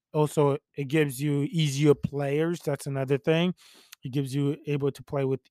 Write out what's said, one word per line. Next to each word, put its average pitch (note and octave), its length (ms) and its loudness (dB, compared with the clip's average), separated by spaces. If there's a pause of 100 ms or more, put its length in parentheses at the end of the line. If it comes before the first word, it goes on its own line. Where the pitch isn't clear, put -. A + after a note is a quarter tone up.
(140)
also D3 420 2 (200)
it C#3+ 80 -6
gives C#3 360 0
you C#3+ 300 0
easier D3 440 2
players, D3 640 -2
that's C#3+ 260 -6
another C3+ 320 -2
thing. E3+ 340 2 (520)
It C3 80 -8
gives C3+ 200 -2
you C#3+ 240 0 (100)
able C#3+ 260 0
to - 100 -20
play C#3 220 -4
with C3 160 -2 (100)